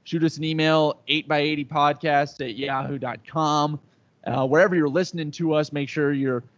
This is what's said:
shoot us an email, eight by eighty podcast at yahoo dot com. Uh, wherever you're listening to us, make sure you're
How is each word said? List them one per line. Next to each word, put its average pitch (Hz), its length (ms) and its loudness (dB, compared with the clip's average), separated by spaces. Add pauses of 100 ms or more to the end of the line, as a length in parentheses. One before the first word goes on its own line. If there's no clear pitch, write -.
shoot 165 200 -2
us 160 120 0
an 156 80 -6
email, 156 640 2
eight 147 200 0
by 151 100 2
eighty 147 260 -2
podcast 147 800 0
at 113 120 -8
yahoo 135 420 -6
dot 120 280 -10
com. 151 520 0 (480)
Uh, 131 200 -2
wherever 175 280 6
you're 156 140 2
listening 165 420 -2
to 160 240 -2
us, 151 180 0
make 143 160 -4
sure 143 240 0
you're 131 300 -2 (160)